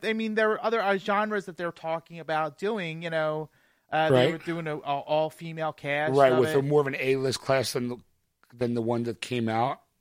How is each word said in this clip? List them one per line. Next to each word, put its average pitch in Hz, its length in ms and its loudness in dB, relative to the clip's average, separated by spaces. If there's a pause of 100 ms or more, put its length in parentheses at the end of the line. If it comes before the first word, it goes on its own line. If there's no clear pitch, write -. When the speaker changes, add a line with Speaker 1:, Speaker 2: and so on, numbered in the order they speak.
Speaker 1:
I 220 100 -2
mean, 220 220 -4
there 214 160 2
are - 120 -2
other, 226 180 0
uh, 196 160 2
genres 208 480 -2
that 175 100 -14
they're 175 160 -6
talking 165 480 -8
about 156 380 -4
doing. 185 440 -4
You 170 80 -6
know, 156 400 -2 (420)
uh, 156 180 2
they 135 60 6 (100)
Speaker 2:
Right. 151 80 2
Speaker 1:
were 165 60 -6
doing 165 280 -6
a, 151 80 -4
a 151 40 -8
all-female 156 920 -4
cast 147 440 -2
Speaker 2:
Right, 135 180 8
Speaker 1:
of 127 60 6
Speaker 2:
with 120 100 4
Speaker 1:
it. 143 80 2
Speaker 2:
a 139 40 6
more 147 200 4
of 139 60 0
an 139 120 -4
A-list 131 400 0
class 135 340 0
than 123 140 -4
the, 123 100 -8 (560)
than 120 200 -2
the 120 80 -2
one 120 220 -2
that 117 180 -6
came 120 260 -4
out. 117 340 -2 (200)